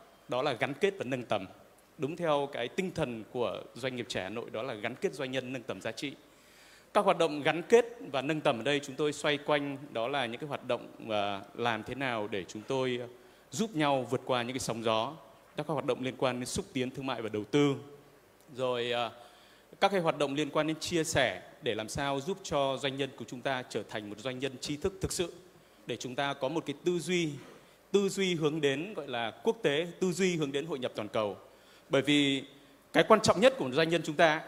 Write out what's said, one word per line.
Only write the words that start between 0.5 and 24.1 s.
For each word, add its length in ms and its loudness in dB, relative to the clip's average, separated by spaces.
gắn 220 -2
kết 240 2
và 60 -6
nâng 200 -4
tầm. 220 -2
Đúng 180 -2
theo 360 0
cái 160 -4
tinh 260 -2
thần 380 -2
của 300 -2
Doanh 220 -6
nghiệp 120 -6
trẻ 140 -4
Hà 60 -6
Nội 220 -8
đó 120 -6
là 120 -8
gắn 200 -6
kết 200 -4
doanh 160 -6
nhân, 220 -4
nâng 100 -8
tầm 180 -8
giá 120 -6
trị. 200 -8
Các 100 6
hoạt 140 6
động 240 2
gắn 200 2
kết 220 8
và 100 0
nâng 180 0
tầm 200 4
ở 20 -6
đây 180 2
chúng 160 -8
tôi 160 0
xoay 260 0
quanh 400 0
đó 160 -2
là 180 0
những 140 -8
cái 80 -8
hoạt 200 -6
động, 200 -2
à, 300 0
làm 280 0
thế 120 -10
nào 340 -2
để 160 -4
chúng 240 -10
tôi 320 0
giúp 260 -2
nhau 340 2
vượt 140 0
qua 180 0
những 100 -6
cái 80 -4
sóng 240 -4
gió. 280 0
Các 100 -4
hoạt 180 -2
động 180 0
liên 160 -2
quan 220 0
đến 60 -6
xúc 260 -4
tiến 180 0
thương 160 -8
mại 160 -4
và 60 -4
đầu 160 -4
tư. 300 4
Rồi, 380 -2
à, 180 0
các 120 6
cái 80 2
hoạt 180 2
động 160 0
liên 160 0
quan 160 0
đến 140 -2
chia 240 0
sẻ 380 2
để 120 0
làm 140 -4
sao 320 -2
giúp 220 -4
cho 380 0
doanh 160 -2
nhân 200 -2
của 120 -10
chúng 120 -12
ta 280 -2
trở 140 -4
thành 280 -8